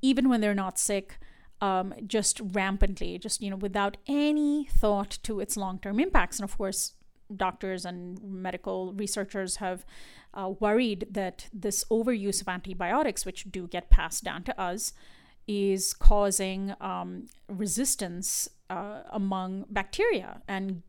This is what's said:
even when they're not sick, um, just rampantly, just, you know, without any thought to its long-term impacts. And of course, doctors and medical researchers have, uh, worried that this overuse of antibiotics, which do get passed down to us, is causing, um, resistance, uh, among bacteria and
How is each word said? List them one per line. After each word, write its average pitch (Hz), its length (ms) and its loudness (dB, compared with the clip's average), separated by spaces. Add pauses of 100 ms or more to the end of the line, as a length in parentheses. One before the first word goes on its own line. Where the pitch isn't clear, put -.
even 262 280 4
when 233 120 4
they're 208 120 2
not 190 240 -2
sick, - 400 -2 (440)
um, 190 320 0 (140)
just - 320 0
rampantly, 196 760 0
just, 208 240 -6
you 202 80 -6
know, 190 80 -8
without 202 400 -2 (100)
any 294 580 2
thought 202 580 4
to 214 180 -4
its - 160 -6
long-term 196 420 -4
impacts. 285 400 2
And 196 100 -6
of - 80 -4
course, 190 360 -4 (420)
doctors 185 500 -4
and 180 380 -12
medical 185 720 -8
researchers 196 640 -6
have, 185 280 -6 (480)
uh, 190 260 -6
worried 214 520 0
that 190 400 -6
this 202 400 -4
overuse 220 480 0
of - 80 -8
antibiotics, 190 800 -2
which 185 260 -10
do 180 160 -8
get 175 220 -8
passed - 340 8
down 170 200 -6
to - 160 -6
us, 185 340 -4 (560)
is 196 460 0
causing, 196 840 8
um, 180 460 -8 (220)
resistance, 196 1000 -2 (220)
uh, 196 400 -8
among 190 580 -4
bacteria 214 800 -2
and 190 420 -6